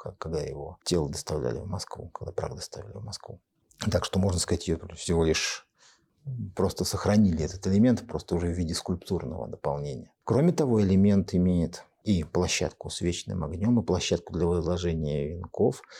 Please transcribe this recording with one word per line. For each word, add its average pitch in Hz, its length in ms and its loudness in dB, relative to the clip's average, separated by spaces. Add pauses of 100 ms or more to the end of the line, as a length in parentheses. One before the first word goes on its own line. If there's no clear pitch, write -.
(180)
когда 80 220 -6
его 71 440 -10
тело 80 260 2
доставляли 67 480 -4
в - 80 -10
Москву, - 440 -10
когда - 220 -12
прах - 220 -6
доставили - 380 -14
в 101 120 -14
Москву. - 360 -14 (500)
Так 87 140 2
что, - 160 0
можно 92 180 2
сказать, - 300 -2
ее 82 100 0 (160)
всего 82 300 0
лишь - 420 0 (880)
просто 92 300 0
сохранили 98 600 4
этот - 220 -6
элемент, 107 400 4
просто - 280 -4
уже 87 140 0
в - 100 0
виде 87 160 -2
скульптурного - 760 -6
дополнения. 71 640 -6 (120)
Кроме 160 280 4
того, 127 300 2
элемент 98 520 6
имеет 90 500 2 (200)
и 98 200 2
площадку - 680 -2
с - 100 -8
вечным 87 440 -2
огнем, 90 360 2
и 95 40 0
площадку - 500 0
для 87 120 2
возложения 82 840 0
венков, 90 540 -2 (180)